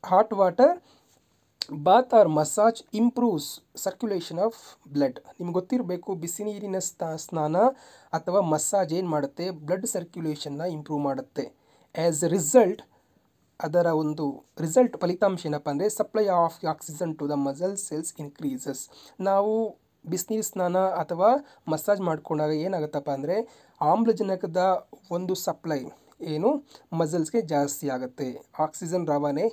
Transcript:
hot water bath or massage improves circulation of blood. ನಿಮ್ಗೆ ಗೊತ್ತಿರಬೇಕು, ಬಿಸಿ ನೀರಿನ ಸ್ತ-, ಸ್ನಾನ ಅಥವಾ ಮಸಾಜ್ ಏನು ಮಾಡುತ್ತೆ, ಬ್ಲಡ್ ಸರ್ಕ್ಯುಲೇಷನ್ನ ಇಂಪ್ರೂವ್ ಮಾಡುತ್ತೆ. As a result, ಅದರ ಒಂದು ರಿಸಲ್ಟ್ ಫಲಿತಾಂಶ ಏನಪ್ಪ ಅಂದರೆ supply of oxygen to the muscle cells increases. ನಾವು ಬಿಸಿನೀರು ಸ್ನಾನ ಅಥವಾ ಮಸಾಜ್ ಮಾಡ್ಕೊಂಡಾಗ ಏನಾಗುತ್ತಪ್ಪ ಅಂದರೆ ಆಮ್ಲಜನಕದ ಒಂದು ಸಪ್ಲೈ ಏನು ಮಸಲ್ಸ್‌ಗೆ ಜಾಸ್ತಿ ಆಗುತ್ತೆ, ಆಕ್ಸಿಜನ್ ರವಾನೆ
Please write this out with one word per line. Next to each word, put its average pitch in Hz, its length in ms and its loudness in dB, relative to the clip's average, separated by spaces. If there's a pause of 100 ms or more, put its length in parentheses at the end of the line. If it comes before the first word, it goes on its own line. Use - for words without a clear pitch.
(120)
hot 202 200 6 (100)
water 190 280 6 (1160)
bath 233 320 6
or 202 80 10 (100)
massage 208 440 2 (200)
improves 233 460 2 (380)
circulation 185 640 -4
of 226 80 -2 (400)
blood. 143 220 0 (220)
ನಿಮ್ಗೆ 175 200 -6
ಗೊತ್ತಿರಬೇಕು, 180 520 -4 (120)
ಬಿಸಿ 185 260 -8
ನೀರಿನ 202 380 -6
ಸ್ತ-, - 240 -6 (140)
ಸ್ನಾನ 156 340 -2 (600)
ಅಥವಾ 180 240 2 (100)
ಮಸಾಜ್ 160 480 0
ಏನು 180 160 -4
ಮಾಡುತ್ತೆ, 147 300 -4 (200)
ಬ್ಲಡ್ 190 300 -2
ಸರ್ಕ್ಯುಲೇಷನ್ನ 160 800 -6
ಇಂಪ್ರೂವ್ 147 320 -4
ಮಾಡುತ್ತೆ. 135 380 -4 (600)
As 170 220 2
a 147 80 2
result, 208 440 4 (880)
ಅದರ 170 180 2 (180)
ಒಂದು 151 240 -4 (380)
ರಿಸಲ್ಟ್ 247 380 2
ಫಲಿತಾಂಶ 180 480 0
ಏನಪ್ಪ 147 240 -4
ಅಂದರೆ 190 220 0
supply 214 280 0 (140)
of 170 160 0 (180)
oxygen 160 460 -8
to 147 140 -4
the 143 120 0
muscle 165 300 -4 (100)
cells 160 260 -8 (140)
increases. 139 540 -8 (500)
ನಾವು 202 240 2 (580)
ಬಿಸಿನೀರು 214 420 -4
ಸ್ನಾನ 180 240 0 (260)
ಅಥವಾ 180 260 4 (420)
ಮಸಾಜ್ 196 380 0
ಮಾಡ್ಕೊಂಡಾಗ 156 420 -2 (140)
ಏನಾಗುತ್ತಪ್ಪ 151 440 -4 (100)
ಅಂದರೆ 160 180 -2 (560)
ಆಮ್ಲಜನಕದ 190 680 2 (540)
ಒಂದು 180 180 -2 (140)
ಸಪ್ಲೈ 156 340 -4 (520)
ಏನು 170 160 2 (500)
ಮಸಲ್ಸ್‌ಗೆ 165 420 0 (100)
ಜಾಸ್ತಿ 143 440 0
ಆಗುತ್ತೆ, 127 320 -6 (380)
ಆಕ್ಸಿಜನ್ 170 440 -4
ರವಾನೆ 147 440 0